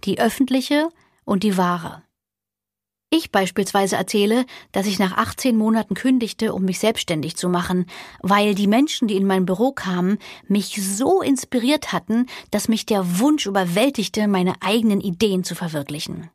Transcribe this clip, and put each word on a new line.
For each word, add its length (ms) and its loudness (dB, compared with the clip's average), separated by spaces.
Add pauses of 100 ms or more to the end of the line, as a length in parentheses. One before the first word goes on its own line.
die 140 -2
öffentliche 680 0 (380)
und 160 0
die 160 2
wahre. 440 -2 (1120)
Ich 160 0
beispielsweise 680 0
erzähle, 500 0 (260)
dass 140 -2
ich 120 -2
nach 200 0
achtzehn 360 0
Monaten 380 2
kündigte, 640 0
um 100 -2
mich 140 0
selbstständig 580 -2
zu 140 -2
machen, 340 0 (380)
weil 320 4
die 120 0
Menschen, 400 2
die 120 0
in 80 2
mein 180 4
Büro 280 0
kamen, 440 0 (320)
mich 340 -2
so 380 0
inspiriert 720 -2
hatten, 320 0 (260)
dass 180 -2
mich 180 0
der 320 0
Wunsch 260 2
überwältigte, 840 0
meine 340 2
eigenen 400 2
Ideen 420 0
zu 100 -8
verwirklichen. 800 -8